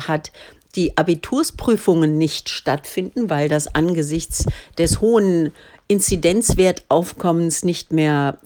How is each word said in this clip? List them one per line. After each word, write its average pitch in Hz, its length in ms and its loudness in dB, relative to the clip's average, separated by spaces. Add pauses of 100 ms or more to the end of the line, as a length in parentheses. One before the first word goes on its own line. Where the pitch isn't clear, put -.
hat, 156 260 -4 (440)
die 175 220 0
Abitursprüfungen 170 1200 0
nicht - 320 -4
stattfinden, 185 800 -4
weil 147 180 0
das 147 260 -2
angesichts 160 720 -2 (320)
des - 240 0
hohen 196 520 2 (360)
Inzidenzwertaufkommens 180 1800 2
nicht 175 260 -2
mehr 147 560 2